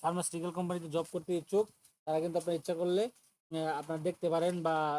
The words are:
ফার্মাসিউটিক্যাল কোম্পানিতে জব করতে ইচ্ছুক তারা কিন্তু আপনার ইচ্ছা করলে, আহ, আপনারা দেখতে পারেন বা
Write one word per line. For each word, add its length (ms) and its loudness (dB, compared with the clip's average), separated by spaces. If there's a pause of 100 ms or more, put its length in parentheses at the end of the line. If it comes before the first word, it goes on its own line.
ফার্মাসিউটিক্যাল 500 0
কোম্পানিতে 380 -2
জব 220 0
করতে 260 -2
ইচ্ছুক 280 0 (400)
তারা 140 0
কিন্তু 200 -2
আপনার 160 -2
ইচ্ছা 180 -2
করলে, 320 2
আহ, 760 -6
আপনারা 220 -4
দেখতে 280 0
পারেন 240 2 (100)
বা 120 4 (240)